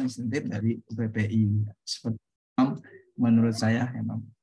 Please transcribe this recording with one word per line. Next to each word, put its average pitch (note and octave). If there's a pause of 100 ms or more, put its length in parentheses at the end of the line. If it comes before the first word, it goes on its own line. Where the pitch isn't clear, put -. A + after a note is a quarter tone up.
insentif B2
dari A2
U -
P A2+
P A2
I. A2 (380)
Seperti -
itu, - (560)
menurut A#2
saya, A2+
ya, A2+
Mam. A2 (200)